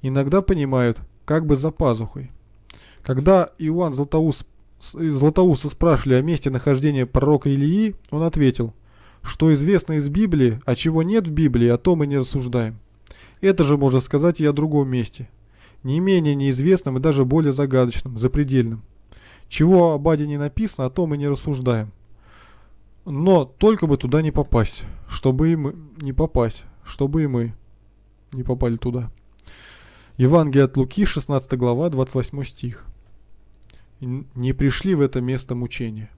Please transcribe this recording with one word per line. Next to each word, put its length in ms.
Иногда 400
понимают, 580
как 180
бы 120
за 140
пазухой. 600
Когда 560
Иоанн 340
Златоуст, 540
с-, 160
из 180
Златоуста 560
спрашивали 460
о 80
месте 260
нахождения 560
пророка 460
Илии, 460
он 120
ответил: 500
«Что 300
известно 420
из 140
Библии, 560
а 100
чего 280
нет 260
в 40
Библии, 360
о 80
том 260
и 40
не 100
рассуждаем». 640
Это 220
же 160
можно 220
сказать 400
и 40
о 80
другом 360
месте, 420
не 160
менее 340
неизвестном 640
и 20
даже 240
более 280
загадочном, 680
запредельном. 640
«Чего 440
об 160
аде 180
не 120
написано, 480
о 40
том 240
и 40
не 100
рассуждаем». 640
Но 400
только 420
бы 100
туда 260
не 100
попасть, 500
чтобы 440
и 40
мы 200
не 120
попасть, 520
чтобы 380
и 60
мы 260
не 100
попали 340
туда. 340
Евангелие 480
от 120
Луки, 300
шестнадцатая 540
глава, 300
двадцать 260
восьмой 280
стих. 400
«Н-, 340
не 180
пришли 440
в 40
это 200
место 340
мучения». 640